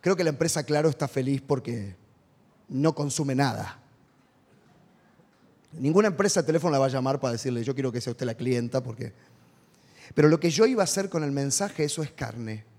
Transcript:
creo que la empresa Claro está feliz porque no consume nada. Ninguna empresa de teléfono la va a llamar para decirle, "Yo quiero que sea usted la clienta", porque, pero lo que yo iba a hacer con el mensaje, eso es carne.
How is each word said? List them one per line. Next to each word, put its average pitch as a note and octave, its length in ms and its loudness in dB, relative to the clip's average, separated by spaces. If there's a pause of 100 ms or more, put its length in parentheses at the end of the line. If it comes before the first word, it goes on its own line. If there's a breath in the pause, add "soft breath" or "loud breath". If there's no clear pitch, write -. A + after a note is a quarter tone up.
creo F#3 160 2
que F3 80 0
la D#3+ 60 4
empresa D#3+ 340 0
Claro D3+ 240 2
está C#3+ 200 -2
feliz C3+ 380 -2
porque A2 480 -4 (760)
no D3+ 260 2
consume C#3+ 400 -2
nada. C3 440 -2 (1900)
Ninguna E3 360 4
empresa F#3 320 2
de D3+ 60 0
teléfono D#3+ 260 2
la C#3 60 4
va C3+ 80 4
a C3 40 2
llamar C3 300 -2
para B2+ 120 -2
decirle, A#2 320 -4
"Yo C3+ 100 -2
quiero C3 180 -2
que B2+ 80 -4
sea A#2+ 120 -6
usted B2+ 140 -6
la A#2 80 -4
clienta", A#2+ 480 -2
porque, A#2+ 300 -10 (1000 loud breath)
pero D3+ 140 6
lo D#3+ 120 4
que E3+ 100 2
yo G3+ 160 4
iba A#3+ 160 2
a - 20 4
hacer F#3+ 260 -2
con E3 120 -2
el C#3+ 100 -2
mensaje, C#3 520 -2
eso D3+ 180 -4
es D3 100 -8
carne. A2+ 520 -10 (140)